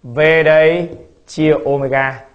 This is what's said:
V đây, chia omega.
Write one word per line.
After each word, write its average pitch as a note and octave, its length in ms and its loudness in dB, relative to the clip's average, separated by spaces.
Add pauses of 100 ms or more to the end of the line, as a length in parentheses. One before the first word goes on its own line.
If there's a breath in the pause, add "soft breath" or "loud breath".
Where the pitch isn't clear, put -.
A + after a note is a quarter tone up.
V B2 160 -10 (260)
đây, D#3 440 2 (380)
chia D#3 280 0 (100)
omega. C3+ 600 -4 (100)